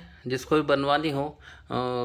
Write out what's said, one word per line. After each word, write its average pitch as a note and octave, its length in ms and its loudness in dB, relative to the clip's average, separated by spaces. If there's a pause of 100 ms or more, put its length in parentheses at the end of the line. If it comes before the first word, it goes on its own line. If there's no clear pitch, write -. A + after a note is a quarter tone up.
(280)
जिसको C3 280 0
भी D#3 60 6
बनवानी C#3+ 480 2
हो, C#3+ 300 -4 (320)
अ, - 20 -6 (320)